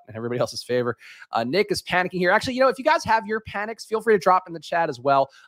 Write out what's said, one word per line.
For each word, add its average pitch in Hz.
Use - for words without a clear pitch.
in 110
everybody 117
else's 117
favor. 120
Uh, 117
Nick 170
is -
panicking 180
here. 180
Actually, 220
you 254
know, 269
if 269
you 254
guys 320
have 220
your 220
panics, 214
feel 220
free 220
to 190
drop 185
in 170
the 165
chat 170
as 123
well. 139